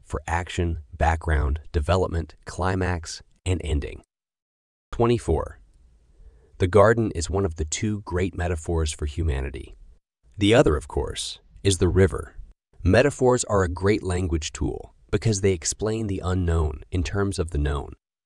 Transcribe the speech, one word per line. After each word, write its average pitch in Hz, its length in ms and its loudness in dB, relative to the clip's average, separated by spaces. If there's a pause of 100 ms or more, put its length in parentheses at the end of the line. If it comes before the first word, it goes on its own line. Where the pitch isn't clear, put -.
for - 220 -8
action, 85 520 -2 (200)
background, 76 640 0 (140)
development, 85 640 0 (100)
climax, 90 760 -4 (240)
and 90 180 0
ending. 71 400 -4 (880)
Twenty-four. 117 680 0 (1000)
The 95 80 2
garden 107 440 6
is 85 180 -4
one 98 160 0
of 82 100 -2
the - 80 -4
two 104 380 -4
great 90 340 -2
metaphors 85 560 -2
for - 140 -6
humanity. 71 720 -4 (600)
The 104 160 4
other, 120 220 4
of - 140 -8
course, - 500 -6 (240)
is 95 140 2
the 92 100 4
river. 92 480 2 (480)
Metaphors 123 640 4
are 101 180 2
a 87 60 0
great 95 340 0
language 87 480 -2
tool - 420 -6 (160)
because 107 300 0
they 98 140 2
explain 110 540 -4
the 95 140 -4
unknown 87 680 0
in 90 100 0
terms 98 380 -2
of 82 120 -2
the - 60 -2
known, 73 360 -2 (320)